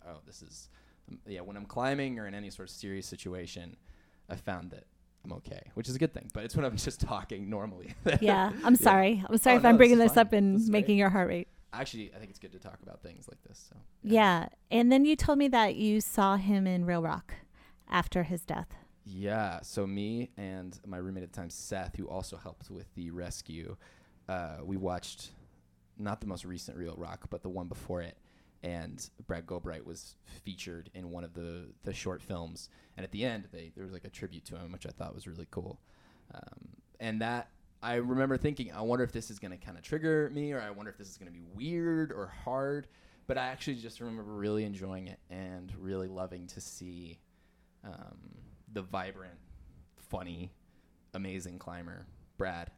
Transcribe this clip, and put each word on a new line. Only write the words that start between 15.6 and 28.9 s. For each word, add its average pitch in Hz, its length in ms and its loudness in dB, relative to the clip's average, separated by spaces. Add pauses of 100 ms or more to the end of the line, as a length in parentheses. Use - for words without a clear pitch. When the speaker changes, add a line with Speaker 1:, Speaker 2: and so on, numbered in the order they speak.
Speaker 2:
you 214 240 4
saw 202 360 4
him 196 300 4
in 180 180 2
Real 175 180 0
Rock 156 320 -4 (540)
after 180 360 0
his 165 200 -6
death. - 240 -6 (360)
Speaker 1:
Yeah, 101 580 -4
so - 240 -4
me 107 500 -4
and 92 500 -10
my 95 120 -10
roommate 95 240 -8
at 87 100 -12
the - 40 -16
time, 87 140 -10
Seth, 92 460 -8
who 95 120 -8
also 92 280 -10
helped - 340 -18
with 90 240 -16
the 85 160 -10
rescue, 85 640 -12 (520)
uh, 85 340 -8
we 98 140 -6
watched 90 560 -8 (680)
not 104 240 -6
the 110 40 -10
most 92 200 -10
recent 90 320 -12
Real 85 180 -10
Rock, 85 340 -14
but 87 120 -10
the 95 80 -10
one 90 180 -8
before 90 320 -8
it. 85 160 -12 (460)
And 87 460 -10 (180)